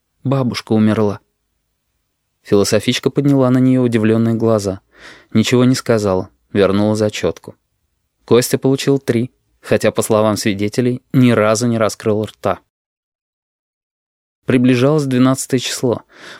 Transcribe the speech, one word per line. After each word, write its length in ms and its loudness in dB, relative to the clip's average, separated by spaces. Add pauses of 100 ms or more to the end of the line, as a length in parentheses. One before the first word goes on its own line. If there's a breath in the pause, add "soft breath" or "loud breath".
(240)
Бабушка 500 -2
умерла". 460 0 (1200)
Философичка 680 0
подняла 400 0
на 80 2
неё 240 2
удивлённые 540 0
глаза. 460 -2 (520 loud breath)
Ничего 320 2
не 100 2
сказала, 540 -2 (240)
вернула 420 2
зачётку. 600 -4 (680)
Костя 320 2
получил 420 0
три, 320 -4 (300)
хотя, 300 0
по 100 -4
словам 360 0
свидетелей, 640 -4 (120)
ни 180 4
разу 360 2
не 100 -2
раскрыл 460 -2
рта. 360 -6 (1900)
Приближалось 600 2
двенадцатое 540 0
число, 440 -6 (360 loud breath)